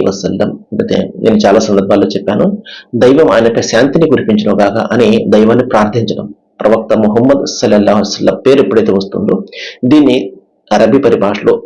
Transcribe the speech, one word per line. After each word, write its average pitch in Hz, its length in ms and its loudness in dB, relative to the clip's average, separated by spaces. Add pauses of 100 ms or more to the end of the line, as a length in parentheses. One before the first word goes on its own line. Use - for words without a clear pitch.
వసల్లం - 400 -4
అంటే - 460 -6
నేను 101 400 -2
చాలా 104 240 2
సందర్భాల్లో 101 480 0
చెప్పాను, 185 500 -2 (380)
దైవం 131 360 4
ఆయనపై 113 300 2
శాంతిని 143 480 0
కురిపించును 107 520 0
గాక 104 320 -2
అని 123 340 2
దైవాన్ని 110 400 2
ప్రార్థించడం. 107 680 -2 (260)
ప్రవక్త 110 380 0
ముహమ్మద్ 117 480 2
సల్లల్లాహు 104 520 0
అలైహి 104 40 0
వసల్లం - 340 -2 (100)
పేరు 135 140 4
ఎప్పుడైతే 110 320 0
వస్తుందో 98 520 -2 (420)
దీన్ని 139 460 2 (400)
అరబీ 107 260 2
పరిభాషలో 104 680 0